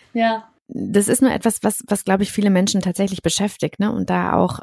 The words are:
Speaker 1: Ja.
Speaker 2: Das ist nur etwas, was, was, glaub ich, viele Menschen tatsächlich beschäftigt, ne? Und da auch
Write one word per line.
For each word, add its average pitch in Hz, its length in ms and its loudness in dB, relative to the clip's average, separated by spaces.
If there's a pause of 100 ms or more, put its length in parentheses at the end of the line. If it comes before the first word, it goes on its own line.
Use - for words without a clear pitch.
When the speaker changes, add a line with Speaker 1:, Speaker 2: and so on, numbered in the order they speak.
(120)
Speaker 1:
Ja. 226 360 -2 (240)
Speaker 2:
Das 202 360 0
ist - 140 2
nur 262 100 4
etwas, - 300 -2
was, - 260 0
was, - 160 -2
glaub 190 160 2
ich, 202 120 -2
viele 202 180 2
Menschen 190 300 2
tatsächlich 190 420 -2
beschäftigt, 175 580 -2
ne? 208 120 0
Und 202 180 -4
da 180 240 0
auch - 280 0